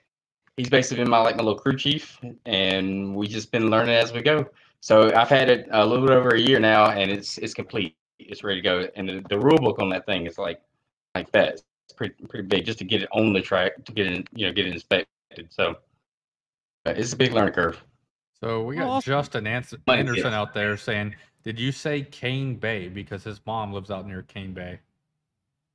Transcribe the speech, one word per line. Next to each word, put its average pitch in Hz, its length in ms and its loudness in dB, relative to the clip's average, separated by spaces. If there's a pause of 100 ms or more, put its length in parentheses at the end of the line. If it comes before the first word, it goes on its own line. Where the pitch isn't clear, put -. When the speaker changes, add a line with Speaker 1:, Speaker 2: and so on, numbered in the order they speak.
(560)
Speaker 1:
he's 123 120 -4
basically 127 340 2
been 120 80 2
my, 117 80 6
like, 113 160 4
my 117 80 -2
little 107 160 0
crew 135 180 0
chief, - 440 -4 (260)
and 95 720 0
we 104 100 -4
just 107 240 -10
been 113 180 0
learning 117 280 2
as 117 160 2
we 117 100 -6
go. 151 240 2 (340)
So 110 320 6
I've 117 160 6
had 135 220 6
it 117 220 2
a 107 120 6
little 123 220 2
bit 131 80 6
over 123 220 4
a 113 40 2
year 123 200 4
now, 107 300 6
and 98 200 0
it's, - 280 -8
it's 110 160 -8
complete. - 420 -6 (240)
It's - 240 -16
ready 95 160 -4
to - 20 -12
go. 92 320 0
And 95 140 -8
the, 95 200 -8
the 101 120 0
rule 147 180 6
book 110 220 0
on 98 80 0
that 92 180 -4
thing 90 200 -4
is, 85 120 -12
like, 87 220 -8 (560)
like 85 160 -8
that. 87 220 4
It's - 100 -20 (320)
pretty, 104 180 -8 (140)
pretty 101 180 -10
big 92 200 0
just 110 120 -6
to 101 60 -10
get 98 180 0
it 98 80 -8
on 110 220 2
the 95 80 2
track, 92 440 -2
to - 80 -18
get 104 140 -2
it, 92 260 -6
you 107 140 -4
know, 90 60 -2
get 92 160 0
it 87 60 -6
inspected. 87 340 -2 (400)
So, 87 260 -2 (1120)
uh, 85 100 -4
it's 123 160 -4
a - 40 -10
big 123 160 0
learning 104 220 2
curve. 85 280 -2 (560)
Speaker 2:
So 113 240 -6
we 127 140 -8
Speaker 3:
Oh, 170 40 -6
Speaker 2:
got 247 80 -4
Speaker 3:
awesome. 254 220 -4
Speaker 2:
Justin 117 360 -4
Ans-, 120 280 -6 (120)
Speaker 1:
Money 123 140 4
Speaker 2:
Anderson 110 240 -2
Speaker 1:
pit. 117 80 0
Speaker 2:
out 104 220 -4
there 104 240 -2
saying, 104 360 -6 (280)
"Did 110 180 -10
you 135 120 -2
say 147 300 -6
Cane 131 540 -6
Bay? 104 320 -6
Because 95 340 -12
his 104 220 -12
mom 107 260 -6
lives 98 200 -10
out 95 160 -10
near 92 160 -12
Cane 95 320 -14
Bay." 90 260 -14 (960)